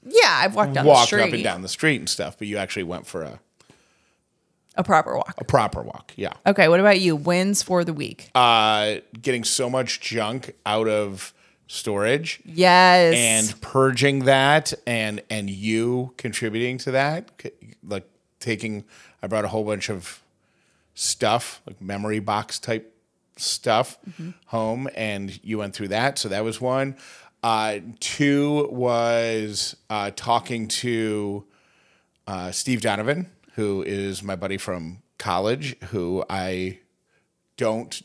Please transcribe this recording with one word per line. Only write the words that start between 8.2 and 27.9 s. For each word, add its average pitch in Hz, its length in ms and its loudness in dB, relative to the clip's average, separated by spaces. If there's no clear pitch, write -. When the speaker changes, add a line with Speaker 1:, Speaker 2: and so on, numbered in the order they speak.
Speaker 2:
Uh, 107 600 4
getting 120 220 -2
so 123 260 -2
much 127 320 -4
junk 117 520 -6
out 110 220 0
of 104 460 -2
storage. 113 760 -2
Speaker 1:
Yes. 180 720 6
Speaker 2:
And 110 460 2
purging 135 640 2
that 139 460 6
and, 110 440 -2
and 104 200 -4
you 113 680 -2
contributing 120 600 -4
to 131 140 -6
that. 143 380 -2
C-, - 80 -10
like, 95 240 -8
taking, 107 460 -6
I 104 40 -8
brought 104 180 -2
a 101 40 -4
whole 107 160 -4
bunch 104 240 -6
of 92 340 -10
stuff, - 720 -2
like, 98 140 -18
memory 101 400 -6
box 107 380 -4
type 113 340 -6
stuff - 640 0
Speaker 1:
Mm-hmm. 165 220 -14
Speaker 2:
home, 117 480 -4
and 101 500 -8
you 107 140 -6
went 101 160 -8
through 101 140 -8
that. 120 300 0
So 110 100 -4
that 101 160 -2
was 113 160 -6
one. 131 360 -2
Uh, 110 380 0